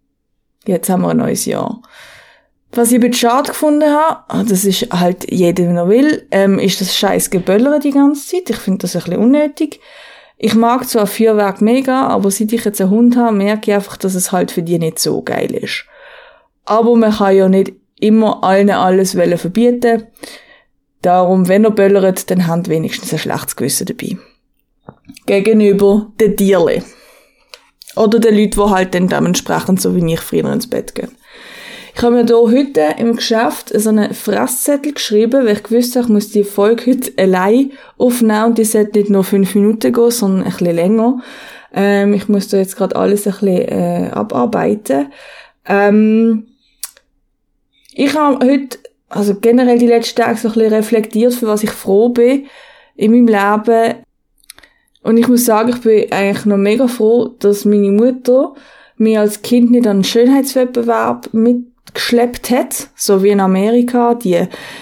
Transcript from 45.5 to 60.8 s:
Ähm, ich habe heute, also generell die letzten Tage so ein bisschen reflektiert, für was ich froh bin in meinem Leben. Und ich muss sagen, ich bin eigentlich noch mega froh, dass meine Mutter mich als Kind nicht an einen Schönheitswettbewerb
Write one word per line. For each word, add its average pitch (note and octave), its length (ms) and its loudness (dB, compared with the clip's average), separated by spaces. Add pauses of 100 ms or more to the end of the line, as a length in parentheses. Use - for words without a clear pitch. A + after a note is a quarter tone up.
Ähm, G#3+ 840 2 (1500)
ich C#4 200 0
habe C#4+ 320 0
heute, C#4 320 0 (300)
also G3+ 280 -2
generell A#3+ 440 2
die A#3+ 80 4
letzten A#3 340 0
Tage A#3 160 -2
so A3+ 120 -4
ein A3 40 -6
bisschen A3 200 2
reflektiert, A3 600 0
für A#3+ 140 -4
was G#3+ 160 -2
ich G#3 80 -2
froh G#3 380 0
bin B3 380 2 (500)
in G#3+ 140 2
meinem A#3+ 160 6
Leben. G#3+ 680 2 (1080)
Und A3+ 140 0
ich A#3+ 140 2
muss B3 160 4
sagen, A3+ 240 0
ich A#3+ 100 -2
bin A3 320 2
eigentlich G3 340 -2
noch G3+ 120 2
mega G#3+ 300 2
froh, A#3+ 420 0 (100)
dass G3+ 240 0
meine G3+ 280 2
Mutter B3+ 640 2 (440)
mich A3 200 2
als G#3+ 260 -2
Kind A#3+ 280 2
nicht A#3+ 160 4
an G3 100 2
einen F#3+ 60 2
Schönheitswettbewerb A#3+ 1300 0